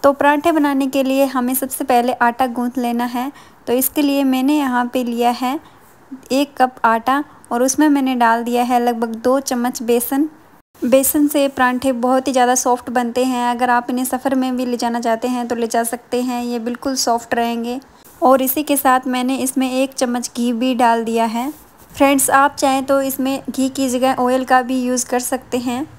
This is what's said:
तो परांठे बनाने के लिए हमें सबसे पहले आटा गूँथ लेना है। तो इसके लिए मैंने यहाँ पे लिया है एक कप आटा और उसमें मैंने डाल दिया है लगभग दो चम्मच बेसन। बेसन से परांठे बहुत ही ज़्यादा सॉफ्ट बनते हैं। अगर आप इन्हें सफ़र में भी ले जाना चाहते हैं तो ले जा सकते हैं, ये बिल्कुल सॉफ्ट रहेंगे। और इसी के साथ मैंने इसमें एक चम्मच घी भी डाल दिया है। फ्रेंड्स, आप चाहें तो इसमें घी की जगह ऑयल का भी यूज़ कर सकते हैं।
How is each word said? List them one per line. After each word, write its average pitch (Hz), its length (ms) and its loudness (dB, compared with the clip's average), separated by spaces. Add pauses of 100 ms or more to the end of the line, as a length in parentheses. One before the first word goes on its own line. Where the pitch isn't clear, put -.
तो 277 100 6
परांठे 285 400 2
बनाने 285 360 0
के 269 140 0
लिए 269 240 2
हमें 254 280 -2
सबसे 262 300 -6
पहले 247 300 2
आटा 240 340 0
गूँथ 240 300 -4
लेना 240 280 -2
है। 247 240 -6 (360)
तो - 60 -2
इसके 262 300 0
लिए 277 240 2
मैंने 262 320 2
यहाँ 247 340 0
पे 254 120 -2
लिया 240 280 0
है 254 260 -4 (760)
एक 277 260 0
कप 254 260 2
आटा 233 380 2 (300)
और 240 100 0
उसमें 294 260 4
मैंने 269 280 2
डाल 233 280 2
दिया 240 200 0
है 247 160 2
लगभग 233 360 -2
दो 254 260 2
चम्मच 247 420 -4
बेसन। 247 440 0 (540)
बेसन 269 460 2
से 285 200 0
परांठे 254 460 0
बहुत 254 340 0
ही 269 40 -2
ज़्यादा 247 220 4
सॉफ्ट 254 360 -2
बनते 240 340 -2
हैं। 247 220 -2
अगर 240 240 0
आप 240 200 0
इन्हें 254 140 -2
सफ़र 254 300 -2
में 262 220 -2
भी 254 100 -4
ले 247 100 -2
जाना 233 240 -4
चाहते 233 280 -2
हैं 247 200 -4
तो 247 60 -2
ले 233 120 -4
जा 233 180 0
सकते 240 380 -4
हैं, 247 220 -4
ये 240 140 -4
बिल्कुल 240 380 -4
सॉफ्ट 233 380 -2
रहेंगे। 233 440 -2 (440)
और 254 200 6
इसी 262 200 -2
के 294 140 0
साथ 262 300 2
मैंने 254 300 -2
इसमें 254 360 -2
एक 262 200 0
चम्मच 240 440 -4
घी 240 180 0
भी 254 200 0
डाल 233 300 2
दिया 226 220 0
है। 233 220 -4 (420)
फ्रेंड्स, 277 400 2
आप 277 260 4
चाहें 269 280 0
तो 277 180 2
इसमें 269 480 -4
घी 262 180 0
की 269 200 -2
जगह 254 280 0
ऑयल 254 280 0
का 254 180 4
भी 254 200 -2
यूज़ 247 240 -2
कर 247 140 -2
सकते 254 400 -6
हैं। 254 260 -4 (120)